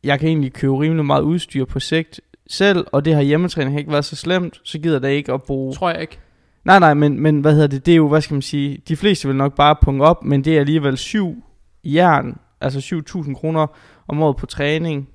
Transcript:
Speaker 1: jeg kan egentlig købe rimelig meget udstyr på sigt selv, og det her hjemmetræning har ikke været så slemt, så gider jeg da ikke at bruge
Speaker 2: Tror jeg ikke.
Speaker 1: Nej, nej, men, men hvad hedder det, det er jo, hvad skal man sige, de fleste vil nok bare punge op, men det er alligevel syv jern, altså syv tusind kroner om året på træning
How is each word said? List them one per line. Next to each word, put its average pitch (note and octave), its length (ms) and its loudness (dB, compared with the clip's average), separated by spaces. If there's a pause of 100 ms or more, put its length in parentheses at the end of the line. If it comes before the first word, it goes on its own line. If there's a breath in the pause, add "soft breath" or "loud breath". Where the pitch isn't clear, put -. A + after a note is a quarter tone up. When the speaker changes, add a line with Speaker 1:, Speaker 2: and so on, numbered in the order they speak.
Speaker 1:
jeg C#3+ 160 0
kan D3+ 100 0
egentlig D3 240 0
købe C3+ 260 -2
rimelig D#3 260 0
meget C#3 160 2
udstyr D3+ 440 -2
på - 140 -6
sigt - 420 -4 (260)
selv, G3 440 0
og C#3+ 140 0
det D#3+ 100 4
her D3 60 2
hjemmetræning D3 520 0
har D3 60 -4
ikke D3 120 -8
været D3 140 0
så D3+ 100 -12
slemt, F3+ 480 -4
så - 160 -12
gider D#3+ 160 0
jeg C3 80 -2
da C3+ 40 -2
ikke C#3 260 -2
at C3+ 100 -6
bruge C3+ 320 -6
Speaker 2:
Tror F3+ 140 -4
jeg E3 120 -6
ikke. - 180 -14 (440)
Speaker 1:
Nej, F#3+ 160 6
nej, D#3+ 140 6
men, D3 260 0
men D3+ 220 2
hvad D3+ 120 4
hedder D3+ 140 4
det, C#3 180 -6
det E3+ 60 4
er E3+ 40 6
jo, D#3+ 120 4
hvad D3+ 140 2
skal D3+ 120 -8
man C#3+ 80 -2
sige, C#3+ 360 -6 (100)
de E3 80 -4
fleste F#3+ 320 0
vil C3+ 100 -2
nok C#3 180 -2
bare D3 260 4
punge C#3 240 2
op, E3 180 4
men C#3 200 0
det D#3 120 2
er D3+ 40 4
alligevel C#3+ 380 0
syv G3 460 -4 (400)
jern, D3+ 560 2 (220)
altså C#3 200 -4
syv D#3+ 220 -6
tusind C#3+ 320 -8
kroner D#3 320 -2 (400 soft breath)
om D3 140 -4
året D3+ 140 2
på - 100 -8
træning D3 680 -4